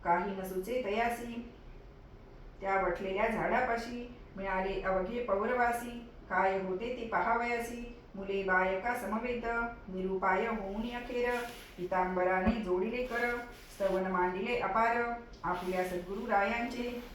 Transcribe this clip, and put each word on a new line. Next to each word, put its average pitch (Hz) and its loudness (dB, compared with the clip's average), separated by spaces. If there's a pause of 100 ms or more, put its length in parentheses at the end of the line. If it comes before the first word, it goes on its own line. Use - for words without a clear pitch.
काही 190 2
न 190 -6
सुचे 185 -2
तयासी. 233 -2 (1080)
त्या 196 2
वठलेल्या 190 2
झाडापाशी 233 0 (200)
मिळाले 190 0
अवघे 190 0
पौरवासी, 240 0 (200)
काय 190 4
होते 185 -2
ते 247 -4
पाहावयासी. 233 0 (220)
मुले 196 -2
बायका 190 4
समवेत 226 -2 (400)
निरुपाय 190 2
होऊन 220 -4
अखेर, 240 0 (420)
पितांबराने 185 2
जोडिले 208 0
कर, 233 0 (440)
स्तवन 190 2
मांडिले 185 2
अपार 226 4 (460)
आपुल्या 180 0
सद्गुरु 185 -4
रायांचे. 240 0 (100)